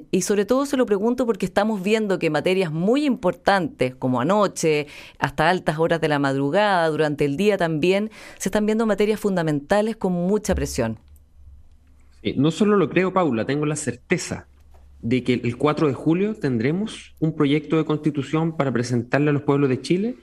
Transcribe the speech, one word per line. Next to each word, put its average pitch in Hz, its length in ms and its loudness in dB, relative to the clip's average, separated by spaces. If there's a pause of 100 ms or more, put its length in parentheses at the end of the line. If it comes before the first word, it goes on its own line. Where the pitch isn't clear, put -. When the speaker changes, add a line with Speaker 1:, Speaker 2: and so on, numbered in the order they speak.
Speaker 1:
y 190 120 0
sobre 202 240 0
todo 262 200 0
se 277 120 -2
lo 247 80 2
pregunto 226 400 0
porque 220 200 -2
estamos 202 380 -2
viendo 202 360 0
que 170 100 0
materias 175 420 0
muy 208 320 0
importantes, 180 920 0
como 127 260 -2
anoche, 160 680 0 (320)
hasta 156 300 0
altas 170 280 0
horas 165 220 2
de 160 80 2
la 147 120 0
madrugada, 160 680 2
durante 147 380 0
el 143 100 0
día 202 220 2
también, 180 540 0 (260)
se - 100 -4
están 214 180 0
viendo 220 200 0
materias 208 340 0
fundamentales 190 800 0
con 185 160 -2
mucha 185 420 0
presión. 117 440 -4 (1200)
Speaker 2:
Sí, 101 140 -2
no 143 120 2
solo 208 280 2
lo 156 120 2
creo, 185 220 0
Paula, 143 340 0
tengo 147 200 -2
la 208 100 -2
certeza - 720 -6 (540)
de 123 240 -2
que 123 80 2
el 120 240 -2
cuatro 151 320 0
de 123 60 -2
julio 190 400 -2
tendremos 147 840 -4
un 156 160 -2
proyecto 151 400 0
de 160 80 2
constitución 156 720 -2
para 139 160 0
presentarle 120 600 0
a - 20 2
los 143 80 0
pueblos 143 260 2
de 127 140 -2
Chile 202 420 -2